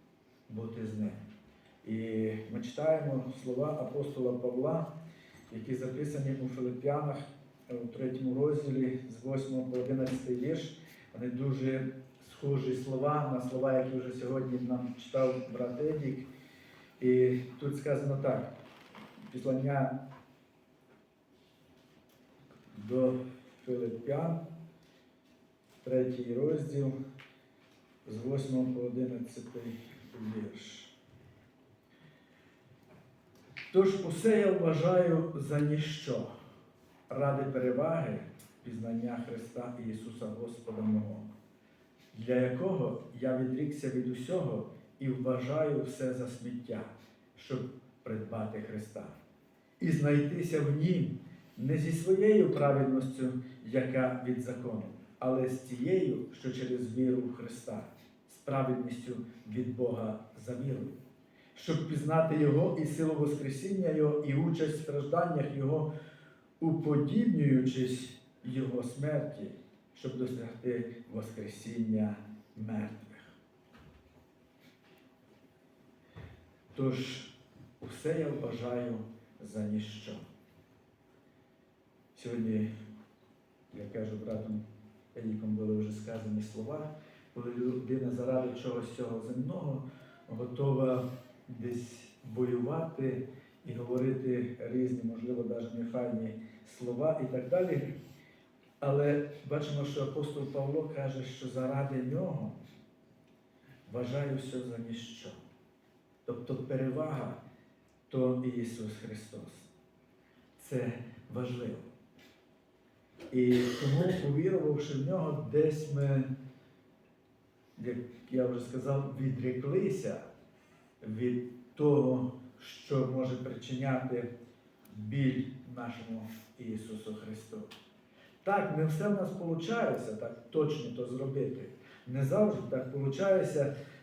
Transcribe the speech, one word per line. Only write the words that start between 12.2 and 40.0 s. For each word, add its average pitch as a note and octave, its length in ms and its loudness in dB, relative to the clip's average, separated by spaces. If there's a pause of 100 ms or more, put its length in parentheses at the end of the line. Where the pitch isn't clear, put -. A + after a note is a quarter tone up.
схожі B2+ 440 2
слова C3+ 580 2
на B2+ 160 -2
слова, C3 220 2
які C3 260 2
вже B2+ 140 -4
сьогодні B2+ 560 -2
нам B2 260 -2 (100)
читав B2+ 480 2
брат B2 280 -2
Едік. C#3+ 380 0 (840)
І B2+ 380 6 (220)
тут C#3+ 160 -2
сказано C#3 460 0
так, - 300 0 (800)
Післання C3+ 760 0 (2750)
до B2+ 360 4 (540)
Филип'ян, B2+ 760 -2 (1400)
третій B2 500 2
розділ, C#3 580 2 (1160)
з G#2+ 80 -8
восьмого B2+ 560 2
по B2 80 -2
одинадцятий A#2+ 840 -4 (720)
вірш. - 440 -8 (3000)
Тож F#3+ 340 6
усе G#3 340 6
я F#3+ 120 6
вважаю E3+ 840 6
за C#3+ 240 0
ніщо D3 680 0 (840)
ради C3+ 340 2
переваги B2+ 760 2 (460)
пізнання A#2 640 -4
Христа A#2+ 460 -8 (140)
Ісуса A2 380 -8